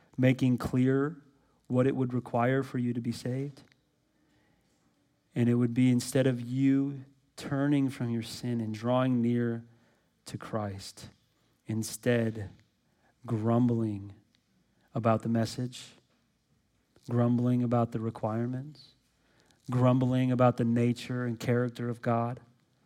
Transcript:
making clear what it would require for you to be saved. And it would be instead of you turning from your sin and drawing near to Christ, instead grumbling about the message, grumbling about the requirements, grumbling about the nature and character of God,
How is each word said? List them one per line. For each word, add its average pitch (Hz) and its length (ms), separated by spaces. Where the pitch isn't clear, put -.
making 127 400
clear 135 600
what 127 180
it 135 100
would 127 180
require 127 500
for 131 160
you 120 140
to 120 60
be 117 120
saved. 131 500
And 120 120
it 120 60
would 120 220
be 127 160
instead 123 340
of 123 160
you 135 640
turning 139 540
from 123 200
your 117 140
sin 120 360
and 110 140
drawing 123 480
near 117 420
to - 120
Christ, 101 720
instead 110 800
grumbling 113 920
about 113 260
the 117 80
message, 117 600
grumbling 123 540
about 117 300
the 117 80
requirements, 120 960
grumbling 127 640
about 123 260
the 123 80
nature 120 600
and 117 140
character 120 500
of 117 120
God, 117 380